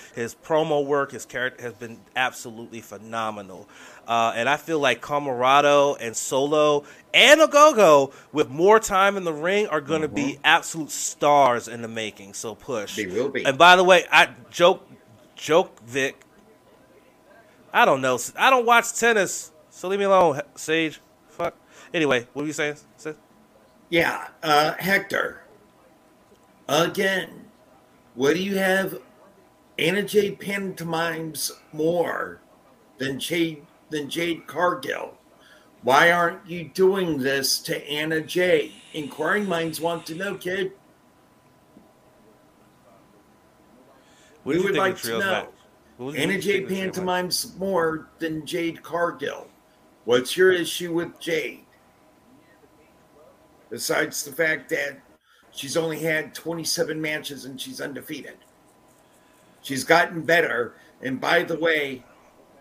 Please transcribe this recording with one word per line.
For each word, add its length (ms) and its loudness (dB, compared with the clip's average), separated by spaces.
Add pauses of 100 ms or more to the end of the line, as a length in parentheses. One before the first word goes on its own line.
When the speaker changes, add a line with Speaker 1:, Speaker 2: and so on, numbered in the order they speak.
(160)
Speaker 1:
his 180 -6
promo 520 0
work, 260 0
his 140 -14
character 360 -8
has 120 -10
been 260 -16 (160)
absolutely 640 -6
phenomenal. 880 -10 (400)
Uh, 260 2
and 140 -2
I 80 2
feel 240 -4
like 220 0
Comoroto 1000 4
and 160 -8
Solo 720 2 (280)
and 280 8
Ogogo, 720 6 (180)
with 180 0
more 300 6
time 380 2
in 80 -6
the 80 -4
ring, 340 -2
are 140 -2
gonna 260 -4
be 280 -4
Speaker 2:
Mm-hmm. 100 -20
Speaker 1:
absolute 460 0
stars 760 2
in 140 -12
the 80 -10
making. 460 -10
So 200 -10
push. 400 -8
Speaker 2:
They 120 -6
will 200 -4
be. 180 -6
Speaker 1:
And 120 0
by 180 10
the 80 4
way, 260 6
I 200 4 (200)
joke, 380 2 (480)
joke 500 0
Vic, 380 -4 (1500)
I 80 6
don't 160 2
know. 160 0 (180)
I 140 2
don't 160 4
watch 280 4
tennis, 580 0 (180)
so 180 -12
leave 120 -4
me 60 -2
alone, 320 4
H-, 60 -8 (120)
Sage. 440 -4 (280)
Fuck. 280 -8 (380)
Anyway, 400 0
what 100 -8
were 40 -4
you 60 -6
saying, 220 -4 (220)
Sid? 180 -12 (720)
Speaker 2:
Yeah, 380 0 (140)
uh, 380 2
Hector. 640 -2 (1200)
Again, 800 0 (680)
what 200 2
do 60 -2
you 160 -4
have? 400 0 (800)
Anna 240 0
Jay 340 0
pantomimes 1160 -6 (200)
more 720 -4 (560)
than 220 -4
Jade, 440 -4 (280)
than 180 -6
Jade 380 -6
Cargill. 680 -4 (680)
Why 280 6
aren't 380 0
you 160 -10
doing 540 2
this 400 0
to 280 -8
Anna 340 -4
Jay? 500 0 (220)
Inquiring 540 -4
minds 320 -4
want 280 -4
to 80 -10
know, 200 -8
kid. 360 -6 (3750)
Speaker 1:
What 80 -6
Speaker 2:
We 20 0
Speaker 1:
did 60 0
you 60 0
Speaker 2:
would 80 0
Speaker 1:
think 40 0
of 160 0
Speaker 2:
like 40 -10
to 100 -10
Speaker 1:
Trios 160 -2
Speaker 2:
know. 80 -2
Speaker 1:
match? 180 -4 (480)
What 100 -12
was 80 -10
Speaker 2:
Anna 180 -2
Speaker 1:
you 80 -4
Speaker 2:
Jay 100 -2
Speaker 1:
think 120 0
of 60 -12
the 60 -2
Trios 220 -6
match? 80 -6 (200)
Speaker 2:
pantomimes 320 -6
more 500 -2 (120)
than 260 -6
Jade 380 -6
Cargill. 640 -6 (580)
What's 320 0
your 140 6
issue 420 -4
with 260 -6
Jade? 460 -6 (2000)
Besides 540 -4
the 80 -14
fact 380 -4
that 300 -6 (520)
she's 240 -10
only 240 -2
had 340 -4
twenty-seven 680 -6
matches 440 -8
and 140 -16
she's 220 -12
undefeated. 560 -14 (1200)
She's 220 -6
gotten 380 4
better. 540 0 (260)
And 180 -6
by 240 2
the 160 -6
way, 460 -2 (560)